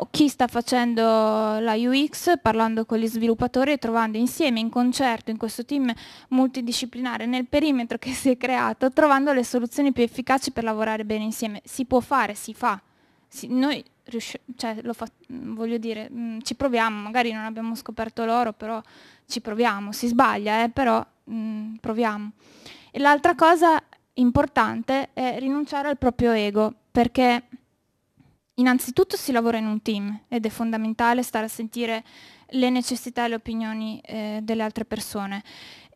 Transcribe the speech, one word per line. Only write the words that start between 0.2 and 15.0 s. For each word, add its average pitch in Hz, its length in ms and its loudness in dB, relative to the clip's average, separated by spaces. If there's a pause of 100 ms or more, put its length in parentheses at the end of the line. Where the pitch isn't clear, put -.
sta 247 180 0
facendo 220 1120 2
la 226 160 0
U 254 320 2
X, 339 340 0
parlando 226 440 2
con 220 140 0
gli 226 80 0
sviluppatori 240 680 2
e 277 40 0
trovando 226 400 0
insieme, 247 440 0
in 226 80 -2
concerto, 247 600 0
in 220 80 -4
questo 233 280 -6
team 269 280 0 (360)
multidisciplinare, 247 960 -2
nel 247 220 -2
perimetro 277 500 2
che 254 160 -6
si - 160 0
è 247 80 4
creato, 247 540 0
trovando 285 420 4
le 254 100 2
soluzioni 247 480 0
più 240 120 2
efficaci 254 480 0
per 233 120 -6
lavorare 220 400 -2
bene 214 220 -4
insieme. 220 400 -6
Si - 180 -6
può 247 160 4
fare, 233 340 0
si 214 200 -12
fa. 214 280 -2 (460)
Si, - 200 -14
noi 254 360 0 (220)
riusci-, - 340 -10 (160)
cioè, 220 280 -6
lo 240 100 -6
fa-, 226 160 -10 (180)